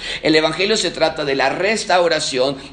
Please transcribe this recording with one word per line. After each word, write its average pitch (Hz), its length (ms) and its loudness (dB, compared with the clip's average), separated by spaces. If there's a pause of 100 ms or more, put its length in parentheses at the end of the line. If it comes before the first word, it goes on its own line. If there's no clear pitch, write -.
(220)
El 156 140 2
evangelio 165 400 2
se 175 140 -2
trata 156 340 -2
de 139 100 0
la 135 140 2
restauración 160 1080 0 (160)